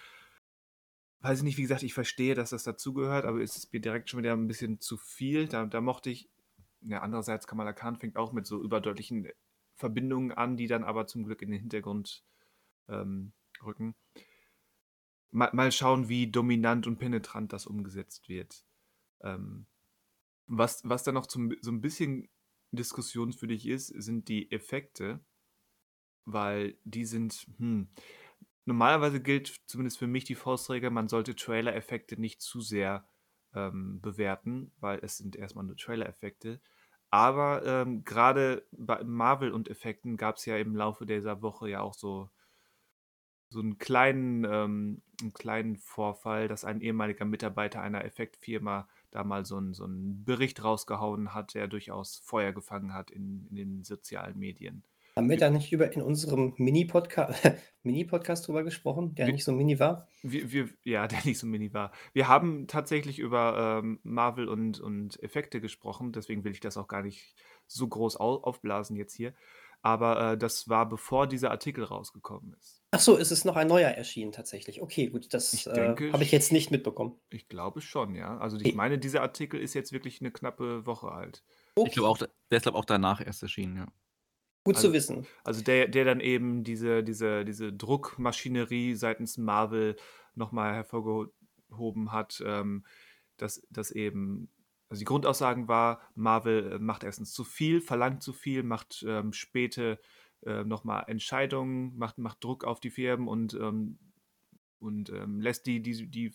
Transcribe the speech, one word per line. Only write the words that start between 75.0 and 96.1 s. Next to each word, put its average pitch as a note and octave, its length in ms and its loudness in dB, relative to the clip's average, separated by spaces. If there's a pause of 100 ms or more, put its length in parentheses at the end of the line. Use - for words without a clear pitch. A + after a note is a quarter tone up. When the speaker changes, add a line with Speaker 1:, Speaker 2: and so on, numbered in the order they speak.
Speaker 2:
gut, - 260 -6
das, A#2+ 180 2
Speaker 1:
Ich - 160 -2
Speaker 2:
äh, - 60 -4
Speaker 1:
denke A#2+ 380 4
Speaker 2:
habe D3 100 6
ich D3 80 4
Speaker 1:
sch-, - 20 6
Speaker 2:
jetzt D3 200 8
nicht D#3+ 180 6
mitbekommen. A#2+ 480 0 (120)
Speaker 1:
ich - 180 -14
glaube G2 320 -8
schon, A#2 340 -4
ja. F2+ 240 -8
Also G#2+ 180 -4
ich G#2+ 100 2
Speaker 2:
Okay. - 100 4
Speaker 1:
meine, B2+ 220 2
dieser C3+ 240 0
Artikel C#3+ 380 -4
ist - 140 -6
jetzt C3+ 180 -6
wirklich C3 280 -8
eine B2+ 120 -6
knappe A#2+ 540 -6
Woche A2+ 260 -6
alt. F2+ 320 -12 (320)
Speaker 2:
Okay. A3 120 6
Speaker 3:
Ich - 60 -4
glaube A2 140 6
auch, A2 100 6
der - 100 -4 (220)
ist, A#2 120 6
glaub A#2+ 140 2
auch A2 80 0
danach G2 400 4
erst - 180 -10
erschienen, F#2+ 340 -6
ja. F#2 100 -8 (800)
Speaker 2:
Gut G3 120 8
zu G3+ 120 8
Speaker 1:
Also, E3 40 6
Speaker 2:
wissen. C#3 340 2 (180)
Speaker 1:
also A2 180 -2
der, B2+ 240 8
der C3 180 4
dann B2+ 160 6
eben B2 440 2
diese, A2+ 400 2
diese, G#2+ 400 0
diese G#2+ 280 -6
Druckmaschinerie A#2+ 1200 0
seitens A2+ 420 -2
Marvel G#2+ 580 2 (380)
nochmal A2 400 -2
hervorgehoben A2 1400 -4
hat, A2 320 -4
ähm, G2+ 400 -2 (520)
dass, - 340 -8
dass G#2+ 220 -8
eben, G2+ 580 -4 (380)
also G#2 120 -10
die G#2+ 40 -6
Grundaussagen C3 640 2
war, A#2 320 4 (140)